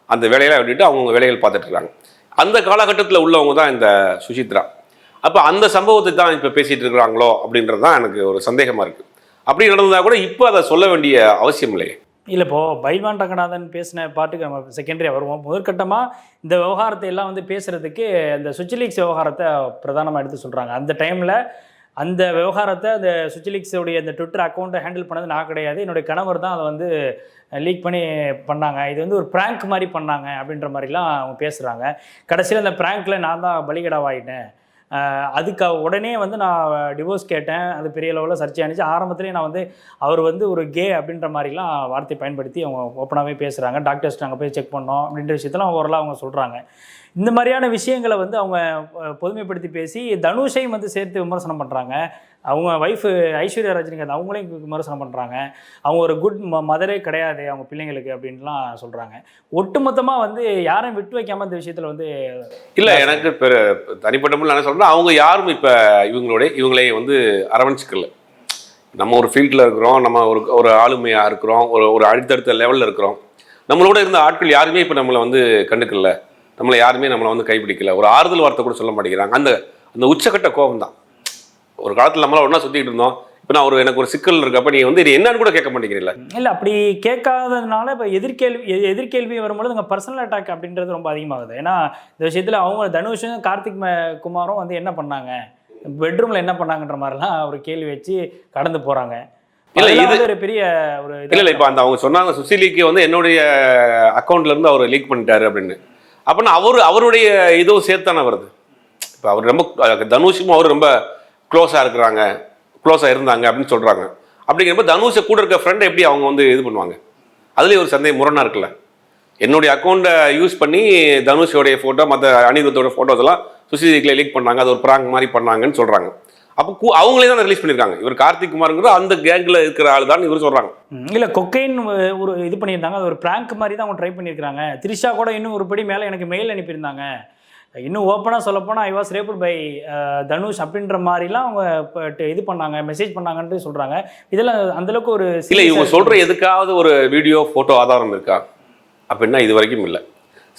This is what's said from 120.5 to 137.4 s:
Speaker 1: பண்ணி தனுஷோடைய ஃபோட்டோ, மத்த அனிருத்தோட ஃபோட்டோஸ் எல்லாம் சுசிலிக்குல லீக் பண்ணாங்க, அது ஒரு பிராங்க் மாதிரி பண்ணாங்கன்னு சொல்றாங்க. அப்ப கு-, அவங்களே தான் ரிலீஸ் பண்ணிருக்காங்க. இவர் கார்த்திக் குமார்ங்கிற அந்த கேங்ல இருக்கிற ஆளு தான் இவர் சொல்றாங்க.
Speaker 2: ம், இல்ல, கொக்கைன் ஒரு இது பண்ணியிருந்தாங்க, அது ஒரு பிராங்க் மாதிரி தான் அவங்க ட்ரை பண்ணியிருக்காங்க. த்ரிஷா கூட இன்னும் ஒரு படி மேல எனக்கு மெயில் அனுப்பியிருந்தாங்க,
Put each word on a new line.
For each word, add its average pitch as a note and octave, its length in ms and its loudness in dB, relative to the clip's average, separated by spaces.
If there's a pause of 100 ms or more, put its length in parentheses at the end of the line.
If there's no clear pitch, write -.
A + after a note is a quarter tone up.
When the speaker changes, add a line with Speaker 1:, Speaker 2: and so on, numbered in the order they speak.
Speaker 1:
பண்ணி D#3 220 2 (380)
தனுஷோடைய C#3 580 4
ஃபோட்டோ, C3+ 340 2
மத்த B2+ 400 6
அனிருத்தோட C3 460 2
ஃபோட்டோஸ் C3 220 4
எல்லாம் C3+ 240 4 (280)
சுசிலிக்குல D3 440 4
லீக் C#3+ 220 -2
பண்ணாங்க, A#2+ 200 2
அது B2+ 140 4
ஒரு B2 80 2
பிராங்க் C3 300 4
மாதிரி C3 240 0
பண்ணாங்கன்னு A#2 420 0
சொல்றாங்க. G2+ 380 2 (420)
அப்ப F#3 260 -2
கு-, G#3+ 40 -4
அவங்களே A#3+ 440 6
தான் B3 100 4
ரிலீஸ் G3 280 0
பண்ணிருக்காங்க. A2+ 340 0
இவர் B2 120 -4
கார்த்திக் D#3 420 2
குமார்ங்கிற D#3+ 320 0
அந்த F#3+ 280 4
கேங்ல E3+ 480 2
இருக்கிற D3+ 300 2
ஆளு C3+ 140 4
தான் E3 160 4
இவர் D#3 160 0
சொல்றாங்க. C3+ 320 2 (180)
Speaker 2:
ம், C3 180 -14
இல்ல, A3 200 0
கொக்கைன் B3+ 580 -2 (360)
ஒரு F3+ 260 -4
இது F3 100 -6
பண்ணியிருந்தாங்க, F#3 360 -4
அது G3 120 -6
ஒரு E3 120 -4
பிராங்க் A3 360 -4
மாதிரி G#3 240 -6
தான் G#3+ 120 -8
அவங்க F3 180 -8
ட்ரை F#3 40 -6
பண்ணியிருக்காங்க. D3+ 760 -10
த்ரிஷா A3 240 -2
கூட A3+ 220 -4
இன்னும் A3 200 -8
ஒரு G3 140 -6
படி G#3 180 -6
மேல G3+ 200 -6
எனக்கு F#3 220 -10
மெயில் G3 220 -6
அனுப்பியிருந்தாங்க, D#3 540 -12 (720)